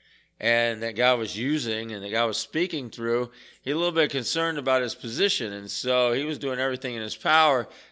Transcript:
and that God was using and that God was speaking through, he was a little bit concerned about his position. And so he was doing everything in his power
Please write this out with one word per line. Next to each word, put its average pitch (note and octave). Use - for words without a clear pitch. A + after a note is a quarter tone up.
and A#2
that A2+
God B2
was G2+
using A#2
and G2+
that G2+
God A#2
was G#2+
speaking D#3
through, A#2+
he C3+
was D3+
a -
little F3
bit D#3
concerned D#3+
about C3
his A#2+
position. B2
And G2+
so B2
he C3+
was D3+
doing B2+
everything C3
in A2+
his G#2+
power D#3